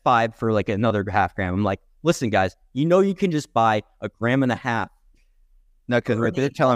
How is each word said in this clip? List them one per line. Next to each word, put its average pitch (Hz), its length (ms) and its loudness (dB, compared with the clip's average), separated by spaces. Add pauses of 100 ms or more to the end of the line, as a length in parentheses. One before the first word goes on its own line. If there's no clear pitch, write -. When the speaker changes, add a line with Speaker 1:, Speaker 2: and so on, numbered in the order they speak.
Speaker 1:
five 117 320 2
for, 113 180 -2
like, 104 160 0
another 104 400 0
half 95 260 0
gram. 90 180 -2
I'm 101 100 0
like, 98 180 -2 (200)
"Listen, 147 300 0
guys, 95 240 0 (180)
you 139 140 -2
know 180 140 4
you 196 120 0
can 190 180 -2
just 151 220 -6
buy 110 300 2 (180)
a 107 80 -6
gram 123 340 -2
and 123 80 0
a 113 40 -2
half." 117 340 -6 (1000)
Speaker 2:
No, 120 120 2
'cause 113 180 -2
Speaker 1:
Really? 117 240 -2
Speaker 2:
they 139 80 0
tell 131 260 0